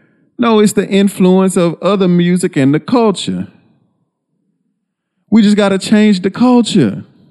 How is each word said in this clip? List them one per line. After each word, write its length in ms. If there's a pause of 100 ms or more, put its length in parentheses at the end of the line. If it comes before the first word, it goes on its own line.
(380)
No, 220
it's 140
the 140
influence 680
of 260
other 260
music 480
and 180
the 60
culture. 680 (1800)
We 120
just 160
gotta 220
change 420
the 100
culture. 720 (260)